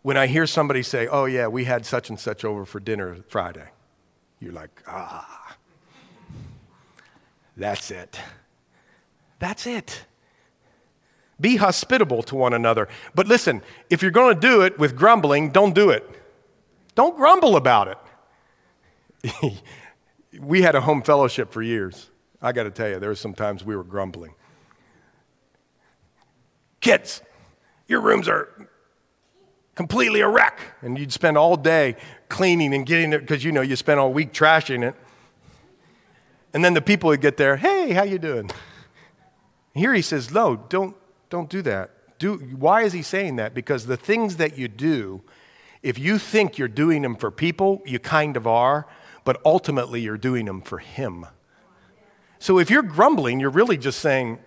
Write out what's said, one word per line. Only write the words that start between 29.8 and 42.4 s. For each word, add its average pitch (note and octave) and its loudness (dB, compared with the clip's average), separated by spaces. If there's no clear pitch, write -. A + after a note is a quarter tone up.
a G3+ 4
wreck." - 2
And B2+ -6
you'd C#3+ -8
spend D#3 0
all E3 4
day D3 2
cleaning E3+ 2
and C#3 -2
getting D#3 0
it, C#3 -2
'cause, C#3 -4
you E3 -2
know, D3 2
you C3 -2
spent D3 2
all C3+ 2
week D3 -2
trashing D#3 2
it. B2 -4
And D3+ 0
then F3+ 6
the D#3+ 2
people F3 2
would D3 4
get C#3+ 2
there, C#3 2
"Hey, F4 0
how F#3 2
you G3 -4
doing?" B2+ -6
Here A3 0
he G3+ 2
says, C3 -6
"No, F3+ 2
don't, F#3 -4
don't E3+ -8
do F#3 -8
that." G2 -6
Do, G3 -4
why C#3+ 0